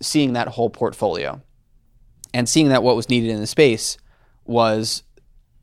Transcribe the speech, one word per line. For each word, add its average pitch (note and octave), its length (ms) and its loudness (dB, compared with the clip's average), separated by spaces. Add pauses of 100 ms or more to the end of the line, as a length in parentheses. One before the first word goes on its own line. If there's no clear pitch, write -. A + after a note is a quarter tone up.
seeing C#3+ 300 0
that A#2 160 -2
whole A#2 200 -2
portfolio F#2+ 720 -4 (960)
and A#2+ 140 -2
seeing D#3 220 4
that B2 120 4
what A#2+ 140 2
was A#2 120 -6
needed A#2+ 220 0
in G#2+ 100 -4
the G#2+ 60 -6
space - 520 2 (460)
was A2 600 0 (580)